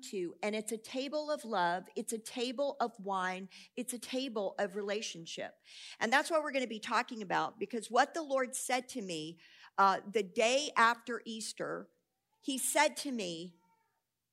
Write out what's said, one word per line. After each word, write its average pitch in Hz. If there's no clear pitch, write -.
to, 180
and 214
it's 214
a 226
table 277
of 302
love. 185
It's 240
a 226
table 254
of 233
wine. 185
It's 254
a 233
table 226
of 196
relationship. 202
And 226
that's 294
what 311
we're 294
gonna 254
be 220
talking 233
about, 160
because 208
what 269
the 330
Lord 269
said 254
to 254
me, 165
uh, 190
the 208
day 233
after 233
Easter, 202
he 269
said 311
to 285
me, 180